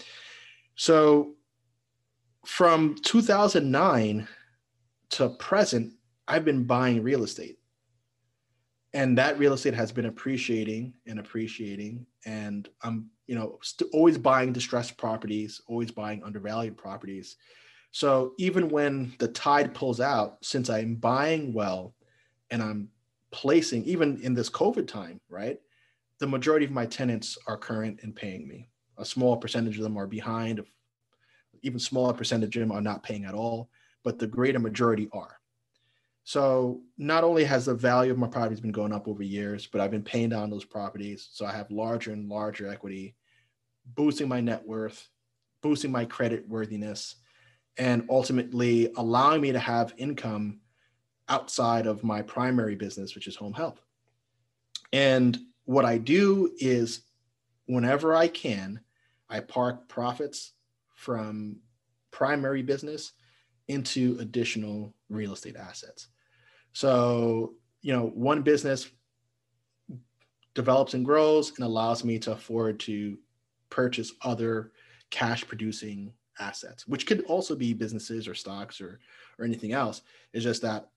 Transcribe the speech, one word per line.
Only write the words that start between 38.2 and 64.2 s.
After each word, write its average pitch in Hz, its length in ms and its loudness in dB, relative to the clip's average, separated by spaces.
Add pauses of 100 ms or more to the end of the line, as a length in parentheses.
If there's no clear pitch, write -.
properties 110 320 -2
been 110 100 -4
going 107 220 -2
up 101 160 -4
over 104 140 -6
years, 101 440 -6
but - 140 -2
I've 117 100 0
been 104 120 -2
paying 117 260 0
down 107 220 -2
those 101 140 -8
properties. 101 680 -10
So 104 140 -8
I 101 60 -6
have 104 180 -8
larger 113 420 -4
and 104 160 -8
larger 107 400 -6
equity, 98 460 -12 (800)
boosting 147 340 0
my 127 120 0
net 113 260 -2
worth, 110 420 -8 (540)
boosting 147 280 0
my 123 140 0
credit 117 440 -2
worthiness, 107 680 -8 (600)
and 123 320 2
ultimately 123 880 2
allowing 127 440 4
me 139 120 2
to - 60 0
have 117 380 0
income 110 640 -6 (680)
outside 117 580 0
of 107 180 -2
my 107 180 -2
primary 120 540 0
business, 98 380 -8
which - 120 -14
is 98 100 -12
home 104 180 -12
health. 160 260 -8 (1120)
And 131 460 6 (260)
what 131 220 4
I 117 100 2
do 185 640 4
is 123 420 0 (640)
whenever 135 480 2
I 165 140 6
can, 107 520 -6 (500)
I 110 100 -6
park 123 480 -4
profits 123 640 -6 (420)
from 107 640 -8 (540)
primary 139 520 -2
business 143 500 -6 (560)
into 127 520 0